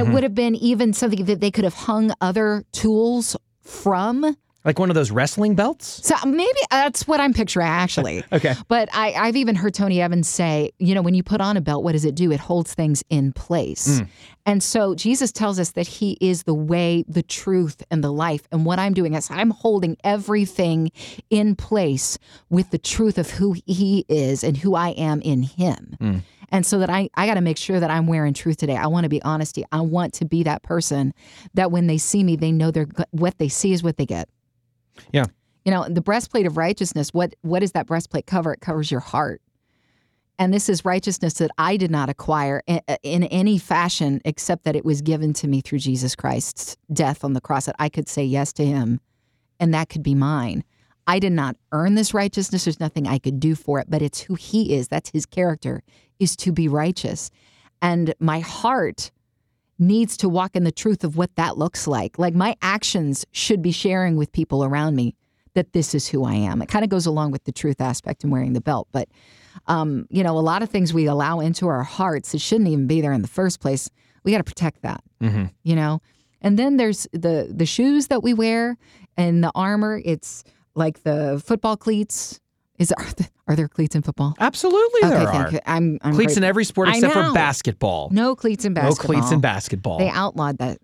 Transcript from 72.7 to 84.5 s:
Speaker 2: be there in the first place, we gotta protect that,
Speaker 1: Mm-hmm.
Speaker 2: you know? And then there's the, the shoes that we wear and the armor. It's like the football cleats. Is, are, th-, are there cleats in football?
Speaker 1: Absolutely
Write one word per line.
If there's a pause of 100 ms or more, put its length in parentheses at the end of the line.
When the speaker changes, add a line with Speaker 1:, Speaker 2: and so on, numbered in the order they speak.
Speaker 2:
be
there
in
the
first
place, (340)
we
gotta
protect
that, (180)
Speaker 1:
Mm-hmm. (180)
Speaker 2:
you
know? (400)
And
then
there's
the,
the
shoes
that
we
wear (380)
and
the
armor.
It's (320)
like
the
football
cleats. (380)
Is,
are,
th-, (160)
are
there
cleats
in
football?
Speaker 1:
Absolutely